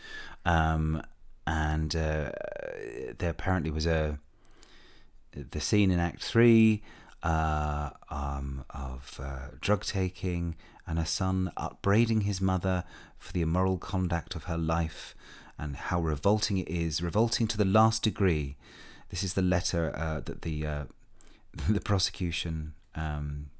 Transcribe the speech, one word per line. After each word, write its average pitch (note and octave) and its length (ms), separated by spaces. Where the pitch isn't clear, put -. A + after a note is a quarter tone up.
um, D#2+ 560
and, D#2 480
uh, D#2 360
there F2+ 100
apparently E2 420
was D#2 160
a, D#2 320
the D2+ 280
scene G2+ 300
in F2+ 80
Act E2+ 240
Three, A2+ 600
uh, D2+ 680
um, C#2 600
of, C2 520
uh, C2+ 260
drug G2+ 240
taking F2+ 720
and E2 120
a E2 60
son F#2 540
upbraiding A2 640
his G2+ 180
mother F#2 440
for - 160
the F2 80
immoral F#2 340
conduct F2 580
of E2 100
her E2+ 120
life E2 580
and D2 180
how F2 240
revolting G2 560
it F#2 120
is, E2 340
revolting A2 460
to - 100
the G2+ 80
last A2 360
degree. D#2+ 540
This - 160
is F#2 100
the F#2+ 80
letter, F2 540
uh, D#2 240
that - 220
the, D2+ 220
uh, D2 200
<laughs> - 440
the G2+ 120
prosecution, E2 920
um, D2 640